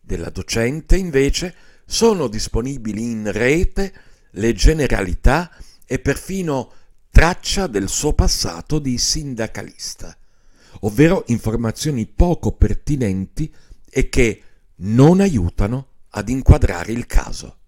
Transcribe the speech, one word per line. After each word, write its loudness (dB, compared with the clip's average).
Della -8
docente, 0
invece, 0
sono 2
disponibili -6
in -6
rete 0
le 0
generalità 2
e -4
perfino -4
traccia 2
del -2
suo -2
passato -2
di -4
sindacalista, -8
ovvero 2
informazioni -4
poco 0
pertinenti -2
e 0
che 2
non 6
aiutano 0
ad -6
inquadrare 2
il -6
caso. -2